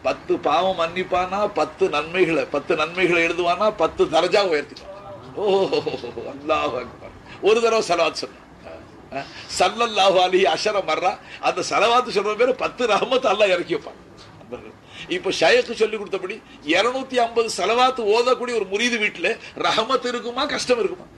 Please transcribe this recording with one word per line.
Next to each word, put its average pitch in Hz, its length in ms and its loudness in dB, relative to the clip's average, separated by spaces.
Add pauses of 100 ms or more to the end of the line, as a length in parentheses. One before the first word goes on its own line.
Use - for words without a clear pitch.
பத்து 143 340 -2
பாவம் 170 420 0
மன்னிப்பானா, 180 720 -2
பத்து 156 360 0
நன்மைகளை, 156 560 0
பத்து 147 300 -2
நன்மைகளை 170 520 2
எழுதுவானா, 180 500 0
பத்து 165 280 2
தரஜா 175 420 2
உயர்த்திப்பான். - 880 -6
ஓ, 196 280 2 (540)
அல்லாஹ் 147 480 -2
அக்பர். 123 420 -8 (340)
ஒரு 220 200 6
தடவை 226 260 2
ஸலவாத் 170 240 2
சொன்னா, - 240 -10 (760)
அஹ், 139 140 -8 (340)
ஸல்லல்லாஹு 202 560 2
அலைஹி 185 280 4
அஷர 190 380 0
மர்ரா, 160 360 0 (220)
அந்த 165 300 0
ஸலவாத்து 233 400 2
சொல்ற 202 260 0
பேரு 247 200 2
பத்து 196 320 -2
ரஹமத் 220 380 2
அல்லாஹ் 208 240 4
இறக்கி 175 260 0
வைப்பான். - 220 -8 (400)
நண்பர்களே, 110 360 -16 (340)
இப்ப 180 220 -4
ஷைக் 226 440 4
சொல்லி 214 240 0
கொடுத்தபடி 190 440 -8 (240)
இருநூத்தி 233 500 0
ஐம்பது 233 420 0
ஸலவாத்து 240 480 2
ஓதக்கூடிய 240 500 2
ஒரு 208 140 -2
முரீது 226 280 0
வீட்டுல 208 400 -2 (180)
ரஹமத் 226 500 0
இருக்குமா, 240 400 -4
கஷ்டம் 247 340 0
இருக்குமா? 190 240 -4 (140)